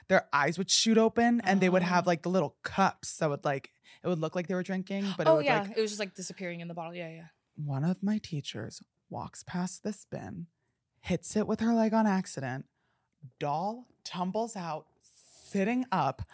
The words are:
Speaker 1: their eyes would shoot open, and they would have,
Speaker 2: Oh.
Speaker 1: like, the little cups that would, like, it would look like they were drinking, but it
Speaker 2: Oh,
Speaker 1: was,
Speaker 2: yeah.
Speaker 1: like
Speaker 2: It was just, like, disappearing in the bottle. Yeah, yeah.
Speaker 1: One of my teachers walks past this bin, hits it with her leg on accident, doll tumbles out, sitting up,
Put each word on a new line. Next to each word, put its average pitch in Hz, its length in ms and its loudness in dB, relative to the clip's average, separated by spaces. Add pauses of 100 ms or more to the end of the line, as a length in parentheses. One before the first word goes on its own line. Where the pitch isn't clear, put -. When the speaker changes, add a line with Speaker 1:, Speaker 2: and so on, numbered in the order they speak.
Speaker 1:
their 190 240 4
eyes 143 260 2
would 185 140 -4
shoot 226 280 6
open, 233 440 4
and 196 160 4
they 185 80 6
would 180 140 4
have, 175 260 2
Speaker 2:
Oh. 180 40 4
Speaker 1:
like, 170 100 2
the 175 80 -2
little 180 340 0
cups - 540 0
that 160 120 0
would, 143 140 -4
like, 139 280 -4 (320)
it - 40 -2
would 175 120 0
look 160 160 -4
like 180 120 -4
they 196 80 -4
were 180 80 -2
drinking, 190 420 -4 (120)
but - 100 2
it - 40 6
Speaker 2:
Oh, 320 60 8
Speaker 1:
was, 294 80 2
Speaker 2:
yeah. 233 180 4
Speaker 1:
like 202 120 -8
Speaker 2:
It 226 60 0
was 214 100 0
just, 208 80 -8
like, 202 160 -6
disappearing 180 460 -10
in 170 80 -10
the 170 60 -10
bottle. 170 200 -8
Yeah, 170 140 -10
yeah. 165 180 -18 (280)
Speaker 1:
One 143 280 -4
of 180 200 0
my 214 160 0
teachers - 640 -8 (280)
walks - 340 -10
past - 400 -6
this 208 220 -8
bin, - 400 -10 (540)
hits - 360 -4
it 214 120 0
with 214 140 -2
her 226 120 2
leg 220 200 2
on 220 120 4
accident, 143 640 -2 (720)
doll 185 480 -4 (160)
tumbles 185 520 -4
out, 160 300 -8 (640)
sitting 233 420 0
up, 147 300 0 (120)